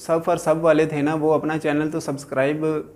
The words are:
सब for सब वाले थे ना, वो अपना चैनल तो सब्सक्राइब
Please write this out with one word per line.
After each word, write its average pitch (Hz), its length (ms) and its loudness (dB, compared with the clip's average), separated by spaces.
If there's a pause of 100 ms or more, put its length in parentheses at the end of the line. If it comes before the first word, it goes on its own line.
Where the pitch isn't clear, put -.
सब 165 240 -2
for 175 120 2
सब 160 240 0
वाले 156 260 4
थे 151 160 -4
ना, 151 120 0
वो 156 160 0
अपना 156 260 0
चैनल 151 320 -2
तो 160 120 -6
सब्सक्राइब 147 960 -2